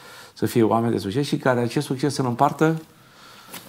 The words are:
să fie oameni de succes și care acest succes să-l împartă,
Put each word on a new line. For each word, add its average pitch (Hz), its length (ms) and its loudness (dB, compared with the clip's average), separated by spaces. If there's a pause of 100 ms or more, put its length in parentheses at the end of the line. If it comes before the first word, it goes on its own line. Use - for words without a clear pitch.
(340)
să - 120 -4
fie 117 160 2
oameni 113 300 2
de 110 60 0
succes 98 280 -4
și 151 100 -2
care 127 240 2
acest 120 260 -2
succes 139 280 -2
să-l 135 120 -2
împartă, 147 560 2 (880)